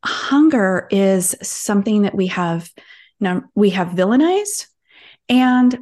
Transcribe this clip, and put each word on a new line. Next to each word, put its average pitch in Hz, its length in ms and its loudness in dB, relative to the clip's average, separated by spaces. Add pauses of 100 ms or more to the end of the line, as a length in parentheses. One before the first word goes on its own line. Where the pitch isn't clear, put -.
hunger 269 840 0
is 190 540 0
something 208 580 -2
that 202 140 -2
we 185 120 -2
have, 170 420 -4 (500)
num-, 180 340 -4
we 208 160 4
have 180 200 -2
villainized 277 760 0 (640)
and 247 520 2